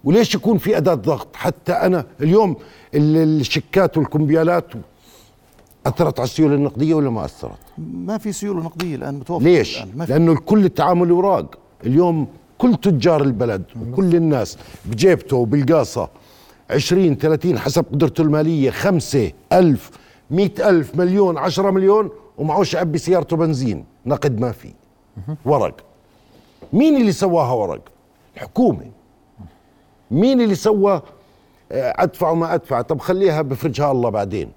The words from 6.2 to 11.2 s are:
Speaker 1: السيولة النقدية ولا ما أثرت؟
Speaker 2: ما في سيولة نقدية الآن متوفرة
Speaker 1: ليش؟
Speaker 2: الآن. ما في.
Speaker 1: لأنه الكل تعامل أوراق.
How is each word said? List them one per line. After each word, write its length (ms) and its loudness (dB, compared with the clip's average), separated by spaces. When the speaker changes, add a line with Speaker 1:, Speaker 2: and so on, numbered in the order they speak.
Speaker 1:
السيولة 280 2
النقدية 380 0
ولا 160 0
ما 160 -4
أثرت؟ 320 -12
Speaker 2:
ما 400 -10
في 140 -8
سيولة 320 -6
نقدية 320 -8
الآن 200 -8
متوفرة 280 -4
Speaker 1:
ليش؟ 340 4
Speaker 2:
الآن. 180 -12
ما 100 -8
في. 60 -4
Speaker 1:
لأنه 200 4
الكل 380 2
تعامل 400 0
أوراق. 460 0